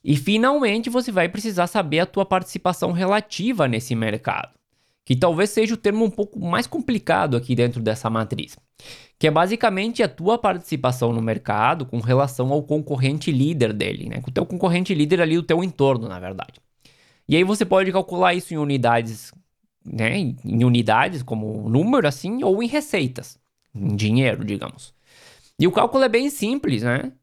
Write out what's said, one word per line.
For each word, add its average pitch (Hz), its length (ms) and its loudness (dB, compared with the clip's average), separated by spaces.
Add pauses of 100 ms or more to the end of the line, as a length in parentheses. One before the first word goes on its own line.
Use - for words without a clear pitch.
E 147 120 2
finalmente 226 720 0
você 247 220 -2
vai 180 160 2
precisar 185 400 -4
saber 160 320 -2
a 180 60 2
tua 196 200 -2
participação 180 680 -2
relativa 196 760 0
nesse 117 280 -2
mercado, 110 560 -4 (520)
que 127 120 2
talvez 170 340 2
seja 226 240 0
o 214 40 -4
termo 214 280 2
um 202 40 0
pouco 202 300 -6
mais 180 260 -2
complicado 196 720 -2
aqui 123 200 -2
dentro 120 260 0
dessa 110 280 -2
matriz, 110 480 -4 (640)
que 156 80 2
é 151 40 4
basicamente 202 720 0
a 202 60 4
tua 196 300 0
participação 131 760 -2
no 117 100 -2
mercado 113 640 0
com 120 140 -6
relação 127 520 0
ao 147 120 0
concorrente 147 680 -2
líder 131 420 2
dele, 95 360 -4
né? 117 120 -8
Com 123 80 -10
o 127 40 -12
teu 185 120 0
concorrente 180 480 0
líder 156 280 2
ali 160 140 2
do 170 80 0
teu 170 200 2
entorno, 135 440 0
na 90 120 -10
verdade. 92 340 -10 (720)
E 147 80 2
aí 175 80 4
você 202 220 0
pode 190 260 2
calcular 185 420 0
isso 175 200 -6
em 160 40 -4
unidades, 117 760 0 (520)
né? 113 320 -2
Em, 127 280 -2
em 117 180 0
unidades 123 580 2
como 110 460 -6
número, 180 400 2
assim, 208 360 -4
ou 196 200 2
em 233 40 -2
receitas, 220 680 -4 (380)
em 101 200 -2
dinheiro, 107 500 0
digamos. - 480 -10 (680)
E 165 80 6
o 185 40 4
cálculo 247 320 4
é 254 60 4
bem 247 200 2
simples, 214 540 -2
né? 123 280 -2 (120)